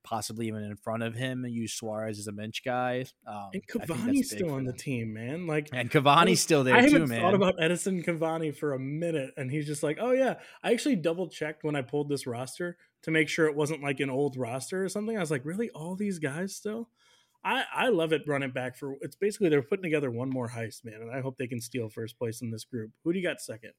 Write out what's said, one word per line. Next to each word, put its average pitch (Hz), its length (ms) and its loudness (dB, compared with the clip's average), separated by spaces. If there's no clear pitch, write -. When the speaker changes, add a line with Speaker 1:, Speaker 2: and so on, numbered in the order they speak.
Speaker 1:
possibly 113 440 -6
even 107 160 -6
in 104 140 -8
front 113 260 -4
of 113 120 -4
him 127 300 -4
and 120 80 -6
use 113 200 -4
Suarez 110 460 -6
as 101 80 -8
a 104 60 -8
bench 107 300 -8
guy. 127 420 -2
Um, 101 260 -12
Speaker 2:
And 98 120 -8
Speaker 1:
I - 80 -6
think 165 180 -2
that's 262 160 4
Speaker 2:
Cavani's 262 80 -2
Speaker 1:
big 208 160 -4
Speaker 2:
still 156 60 -2
Speaker 1:
for 135 40 -2
Speaker 2:
on 135 100 -4
the 123 80 -4
Speaker 1:
them. 131 40 -10
Speaker 2:
team, 113 360 -4
man. 139 340 -6
Like, 151 240 -2
Speaker 1:
And 123 180 -2
Speaker 2:
I - 40 8
Speaker 1:
Cavani's 185 160 6
Speaker 2:
was, - 0 -
Speaker 1:
still 143 220 6
there 127 140 8
Speaker 2:
I 247 40 12
Speaker 1:
too, - 20 10
Speaker 2:
haven't 277 240 8
Speaker 1:
man. 117 140 0
Speaker 2:
thought 185 120 4
about 185 280 4
Edison 175 420 0
Cavani 160 520 -2
for 147 180 -2
a 131 60 -2
minute, 147 580 -4
and 131 140 -4
he's 147 140 -2
just 151 180 -4
like, 151 180 0
"Oh, 247 100 0
yeah." 254 280 2
I 190 100 2
actually 247 240 2
double-checked 160 680 -4
when 151 120 0
I 139 60 0
pulled 147 280 -2
this 139 180 -2
roster 131 500 -6
to 160 80 -2
make 156 180 4
sure 160 180 4
it 147 80 0
wasn't, 147 260 0
like, 143 200 -2
an 139 80 0
old 135 280 0
roster 127 460 -4
or 185 60 -2
something. 214 260 -4
I 202 60 -2
was 156 100 -2
like, 135 140 -2
"Really? 202 240 -4
All 165 260 -8
these 196 240 -2
guys 156 360 -4
still?" 220 340 -8
I, 233 200 0
I 202 160 2
love 165 240 4
it 143 140 2
running 139 240 0
back 127 240 -4
for, 139 260 -8
it's 147 140 -12
basically 202 340 2
they're 147 140 8
putting 190 200 -2
together 147 280 0
one 123 180 -4
more 123 200 -2
heist, 117 340 -8
man, 110 180 -14
and 113 100 -12
I 131 100 -6
hope 131 160 -6
they 127 100 -4
can 120 140 -6
steal 117 280 -6
first 113 280 -10
place 117 240 -4
in 113 100 -6
this 110 140 -8
group. 110 260 -8
Who 170 100 0
do 190 60 0
you 180 60 -4
got 147 140 -2
second? 113 400 -14